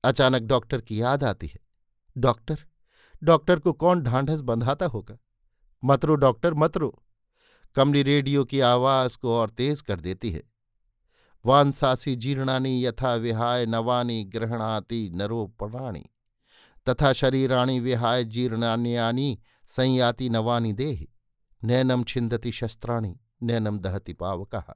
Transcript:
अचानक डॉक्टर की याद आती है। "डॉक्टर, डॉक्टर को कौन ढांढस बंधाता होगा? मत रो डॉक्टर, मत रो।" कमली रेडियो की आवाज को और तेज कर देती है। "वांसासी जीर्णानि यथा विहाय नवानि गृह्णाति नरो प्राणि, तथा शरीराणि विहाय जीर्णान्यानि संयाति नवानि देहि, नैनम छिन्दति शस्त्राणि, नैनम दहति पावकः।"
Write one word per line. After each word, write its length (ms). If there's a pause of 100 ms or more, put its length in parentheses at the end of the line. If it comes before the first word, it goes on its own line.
अचानक 380
डॉक्टर 380
की 200
याद 240
आती 220
है। 140 (580)
"डॉक्टर, 400 (640)
डॉक्टर 360
को 140
कौन 300
ढांढस 380
बंधाता 460
होगा? 320 (680)
मत 200
रो 100
डॉक्टर, 400
मत 220
रो।" 280 (720)
कमली 280
रेडियो 420
की 160
आवाज 560
को 200
और 140
तेज 300
कर 200
देती 320
है। 100 (1040)
"वांसासी 720
जीर्णानि 680
यथा 280
विहाय 520
नवानि 580
गृह्णाति 920
नरो 320
प्राणि, 600 (800)
तथा 240
शरीराणि 680
विहाय 440
जीर्णान्यानि 1120 (280)
संयाति 640
नवानि 440
देहि, 360 (560)
नैनम 400
छिन्दति 480
शस्त्राणि, 680 (220)
नैनम 360
दहति 340
पावकः।" 520 (120)